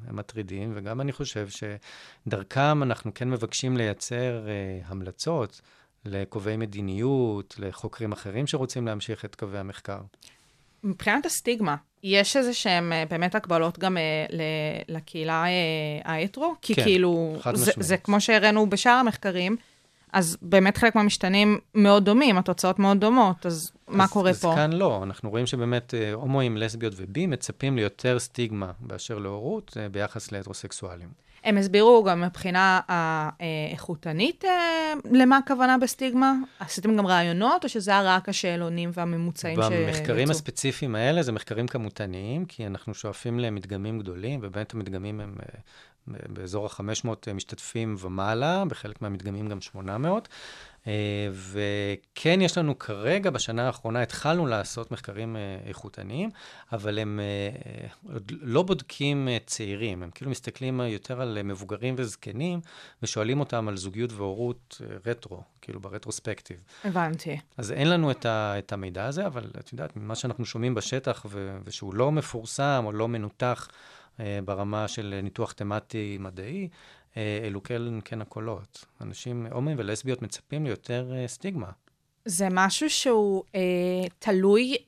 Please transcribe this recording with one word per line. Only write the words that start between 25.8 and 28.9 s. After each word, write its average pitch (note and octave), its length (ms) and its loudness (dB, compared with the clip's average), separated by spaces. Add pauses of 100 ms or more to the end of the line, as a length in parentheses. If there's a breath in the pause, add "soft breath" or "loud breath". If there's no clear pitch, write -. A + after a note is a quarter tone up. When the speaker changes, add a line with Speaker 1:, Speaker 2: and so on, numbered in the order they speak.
Speaker 1:
אה, G#2+ 180 0
הומואים, B2+ 440 2
לסביות A2 400 -2
ובי F#2+ 300 -4
מצפים C3+ 500 -2
ליותר B2 420 2
סטיגמה G#2+ 600 -4
באשר A2 380 -10